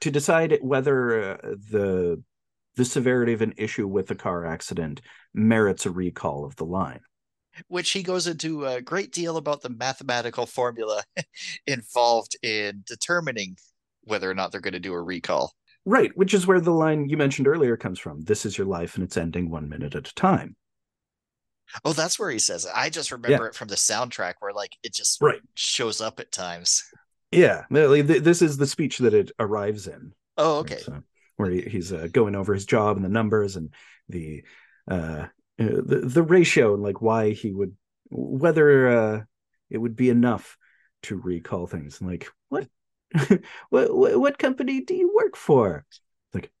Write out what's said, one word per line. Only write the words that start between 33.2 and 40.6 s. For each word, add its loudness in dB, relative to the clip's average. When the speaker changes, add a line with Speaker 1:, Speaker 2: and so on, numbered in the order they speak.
Speaker 1:
and -10
the, -12
uh, -6
uh, 0
the, 0
the 4
ratio 6
and, -2
like, -4
why 2
he -4
would, -6
whether, 4
uh, 2
it -4
would -6
be 4
enough 2